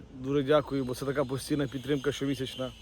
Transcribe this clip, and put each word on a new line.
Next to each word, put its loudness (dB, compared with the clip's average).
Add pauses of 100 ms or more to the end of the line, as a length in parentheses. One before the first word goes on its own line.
(140)
Дуже 0
дякую, 4
бо -2
це -6
така 0
постійна 0
підтримка 0
щомісячна. -2 (100)